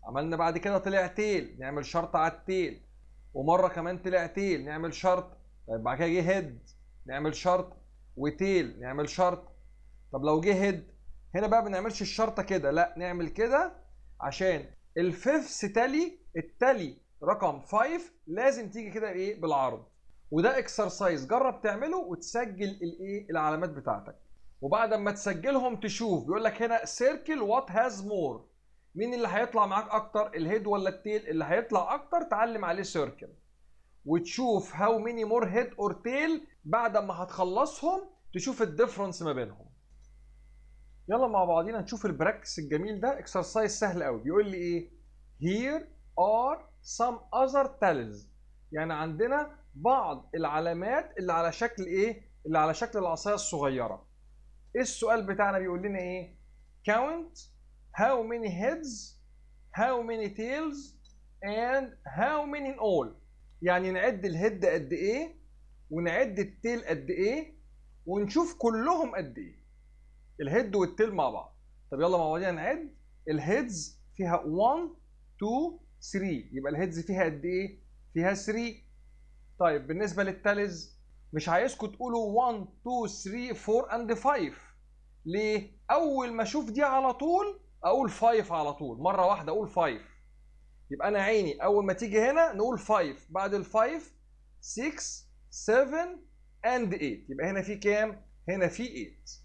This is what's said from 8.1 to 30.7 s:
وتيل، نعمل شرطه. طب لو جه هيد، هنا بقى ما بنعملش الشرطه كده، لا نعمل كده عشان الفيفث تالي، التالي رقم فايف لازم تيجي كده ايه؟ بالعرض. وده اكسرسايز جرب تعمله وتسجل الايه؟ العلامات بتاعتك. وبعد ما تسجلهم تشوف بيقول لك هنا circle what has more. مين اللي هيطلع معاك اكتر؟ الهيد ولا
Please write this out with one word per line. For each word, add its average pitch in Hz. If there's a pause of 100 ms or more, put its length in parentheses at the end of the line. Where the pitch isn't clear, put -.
وتيل، 151
نعمل 139
شرطه. 180 (600)
طب 135
لو 156
جه 196
هيد، 185 (480)
هنا 202
بقى 226
ما 208
بنعملش 202
الشرطه 220
كده، 175
لا 170
نعمل 175
كده 269 (480)
عشان 151 (300)
الفيفث 180
تالي، 269 (180)
التالي 175 (260)
رقم 165
فايف 277 (140)
لازم 220
تيجي 214
كده 214
ايه؟ 190
بالعرض. 135 (460)
وده 208
اكسرسايز 180
جرب 240
تعمله 233
وتسجل 202
الايه؟ 196
العلامات 160
بتاعتك. 120 (440)
وبعد 208
ما 202
تسجلهم 220
تشوف 202
بيقول 202
لك 214
هنا 233
circle 285
what 220
has 214
more. 170 (540)
مين 233
اللي 233
هيطلع 214
معاك 202
اكتر؟ 208
الهيد 185
ولا 196